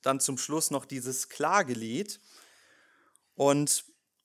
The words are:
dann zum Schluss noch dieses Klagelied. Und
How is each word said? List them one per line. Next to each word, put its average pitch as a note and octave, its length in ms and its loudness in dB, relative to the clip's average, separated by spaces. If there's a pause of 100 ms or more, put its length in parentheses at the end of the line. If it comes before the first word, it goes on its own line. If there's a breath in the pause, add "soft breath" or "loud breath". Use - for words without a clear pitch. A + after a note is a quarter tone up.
dann C3+ 180 2
zum C3+ 180 0
Schluss D3+ 340 -2
noch C#3 140 -4
dieses B2+ 440 -6
Klagelied. D3 880 0 (1160 soft breath)
Und C#3+ 500 2 (400)